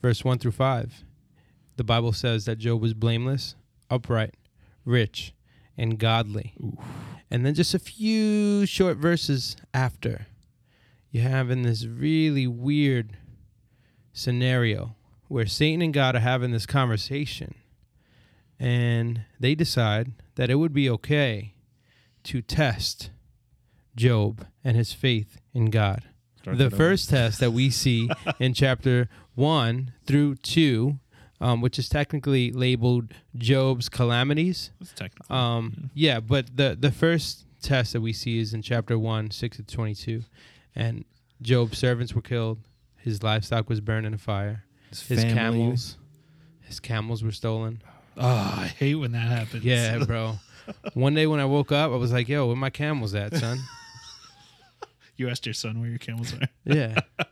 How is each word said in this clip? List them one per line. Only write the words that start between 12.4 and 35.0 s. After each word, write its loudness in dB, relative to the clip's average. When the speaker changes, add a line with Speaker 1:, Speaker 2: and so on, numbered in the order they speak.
Speaker 1:
weird 0
scenario 0
where -2
Satan 2
and 0
God 2
are 2
having 2
this -2
conversation, -2
and 0
they 2
decide 0
that 0
it 2
would 2
be 2
okay 0
to -4
test -2
Job 2
and 2
his 0
faith -2
in 2
God. 2
Speaker 3:
Start -6
Speaker 1:
The 6
Speaker 3:
that 0
over. -6
Speaker 1:
first 2
test 2
that 4
we 2
see 2
Speaker 3:
<laughs> -4
Speaker 1:
in 2
chapter 2
one 2
through 2
two, 2
um, 2
which 0
is -4
technically 0
labeled 2
Job's 2
calamities. 0
Speaker 2:
That's -18
technical. -12